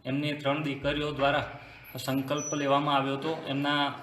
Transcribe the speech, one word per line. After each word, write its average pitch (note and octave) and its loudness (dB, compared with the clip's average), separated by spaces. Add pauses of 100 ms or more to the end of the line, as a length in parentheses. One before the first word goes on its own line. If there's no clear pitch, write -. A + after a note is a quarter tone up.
એમની C#3+ -2
ત્રણ C#3+ 0
દીકરીઓ D3 -2
દ્વારા C#3 2 (400)
સંકલ્પ C3+ 0
લેવામાં C#3+ 4
આવ્યો C3+ 2
હતો D#3 -4
એમના C#3+ 0